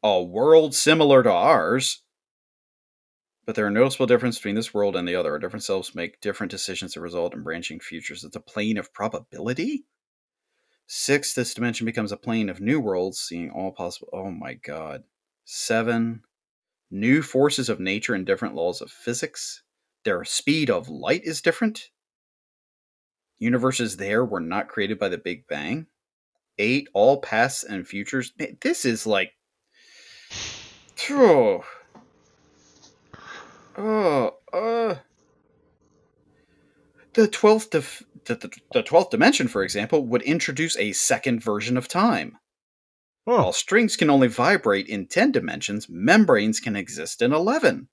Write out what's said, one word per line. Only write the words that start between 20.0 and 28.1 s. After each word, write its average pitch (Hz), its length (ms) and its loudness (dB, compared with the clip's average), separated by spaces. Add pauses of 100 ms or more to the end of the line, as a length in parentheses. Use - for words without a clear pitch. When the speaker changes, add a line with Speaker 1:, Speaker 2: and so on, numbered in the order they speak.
Speaker 1:
Their 92 200 -2
speed 147 460 0
of 95 180 -2
light 98 360 -2
is 156 180 -6
different. 214 460 -2 (1500)
Universes 120 580 0
there 104 280 0
were 101 160 -4
not 82 280 -6
created 101 300 -4
by 101 100 0
the 87 100 -4
Big - 300 -8
Bang. 87 380 -6 (720)
Eight, 127 360 0
all 127 260 6
pasts 120 440 0
and 95 240 -8
futures. 110 500 -6